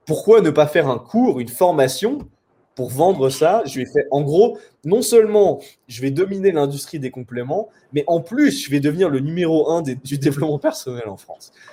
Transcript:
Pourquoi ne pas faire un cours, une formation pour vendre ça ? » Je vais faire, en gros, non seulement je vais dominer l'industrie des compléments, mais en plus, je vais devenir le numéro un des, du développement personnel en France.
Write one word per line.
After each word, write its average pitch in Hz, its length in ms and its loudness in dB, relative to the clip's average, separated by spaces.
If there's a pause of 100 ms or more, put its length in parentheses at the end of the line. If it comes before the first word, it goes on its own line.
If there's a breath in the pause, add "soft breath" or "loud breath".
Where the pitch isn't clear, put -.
Pourquoi 202 360 4
ne 160 100 2
pas 147 160 2
faire 151 200 0
un 120 120 -2
cours, 220 400 0
une 117 80 -6
formation 180 720 0 (560)
pour 120 140 -8
vendre 139 400 0
ça ? » 175 360 2
Je 131 140 -8
vais 123 60 -4
faire, 143 260 0
en 143 100 0
gros, 180 360 2 (260 loud breath)
non 202 180 0
seulement 208 600 4 (260 loud breath)
je 120 140 -16
vais 139 100 -2
dominer 190 400 0
l'industrie 143 480 -2
des 127 100 -8
compléments, 123 600 -8 (240 soft breath)
mais 143 140 -2
en 165 120 2
plus, 269 460 0
je - 40 -12
vais 143 120 0
devenir 160 260 2
le 135 120 0
numéro 160 520 0
un 165 100 0
des, 131 140 -6
du 139 220 -8
développement 147 420 -2
personnel 123 480 -6
en 95 80 -12
France. - 380 -20 (200 soft breath)